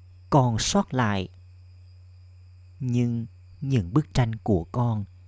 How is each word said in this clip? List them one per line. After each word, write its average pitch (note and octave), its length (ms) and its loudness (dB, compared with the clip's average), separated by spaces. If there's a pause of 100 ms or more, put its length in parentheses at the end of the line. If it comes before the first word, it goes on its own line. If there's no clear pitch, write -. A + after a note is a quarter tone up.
(300)
còn B2+ 280 4
sót - 360 -2
lại. G#2 340 -2 (1500)
Nhưng A#2+ 460 -2 (340)
những A#2+ 320 0
bức D3+ 220 0
tranh A2+ 200 0
của G2+ 300 0
con A#2 400 -2 (240)